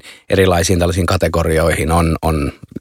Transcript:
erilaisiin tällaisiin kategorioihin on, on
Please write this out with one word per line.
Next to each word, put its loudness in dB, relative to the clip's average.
erilaisiin 2
tällaisiin 0
kategorioihin 0
on, 2
on -2